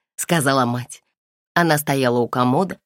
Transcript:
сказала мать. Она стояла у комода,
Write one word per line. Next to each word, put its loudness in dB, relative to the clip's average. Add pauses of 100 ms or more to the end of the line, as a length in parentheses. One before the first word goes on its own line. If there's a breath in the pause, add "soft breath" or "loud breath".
(160)
сказала 0
мать. -6 (500)
Она 2
стояла 0
у -2
комода, 0